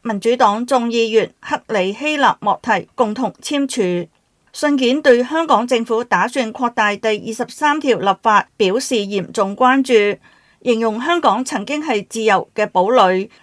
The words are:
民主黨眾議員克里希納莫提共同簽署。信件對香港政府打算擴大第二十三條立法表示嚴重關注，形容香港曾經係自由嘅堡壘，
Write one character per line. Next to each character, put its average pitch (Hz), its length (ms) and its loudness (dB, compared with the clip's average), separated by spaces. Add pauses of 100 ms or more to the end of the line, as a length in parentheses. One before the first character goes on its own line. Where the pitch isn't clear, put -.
民 214 160 -6
主 233 160 0
黨 226 280 2
眾 240 240 0
議 226 200 0
員 214 320 0
克 277 200 -6 (100)
里 196 240 -2
希 302 260 -4
納 240 220 2
莫 208 200 -2
提 202 320 -2
共 214 220 -2
同 247 260 -6
簽 285 200 -4 (120)
署。 180 340 -2 (460)
信 294 240 0
件 262 240 0
對 247 220 4
香 311 240 -2
港 240 180 2
政 240 180 0
府 226 200 -2
打 196 240 0
算 240 260 -4
擴 240 180 -4
大 208 240 -2
第 214 120 -4
二 214 260 -4
十 233 160 -6
三 294 300 -2
條 262 180 2
立 190 120 0 (120)
法 214 260 2 (100)
表 196 220 2
示 269 160 -2
嚴 202 360 -4
重 196 240 -2
關 254 260 4
注， 208 380 2 (440)
形 226 180 0
容 220 180 -2
香 330 220 -2
港 247 240 2
曾 208 180 -6
經 302 200 -6
係 226 260 -2
自 226 120 -6
由 208 340 2
嘅 214 120 0
堡 185 180 0
壘， 196 440 4 (140)